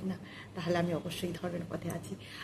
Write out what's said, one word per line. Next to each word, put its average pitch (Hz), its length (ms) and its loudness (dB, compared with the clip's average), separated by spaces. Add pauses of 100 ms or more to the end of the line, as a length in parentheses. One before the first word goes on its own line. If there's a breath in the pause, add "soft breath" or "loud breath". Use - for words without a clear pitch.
না। 190 120 0 (380 loud breath)
তাহলে 175 220 4
আমি 170 160 6
অবশ্যই 170 480 0
ধর্মের 175 280 0
পথে 165 200 -2
আছি। 175 260 -2 (280 loud breath)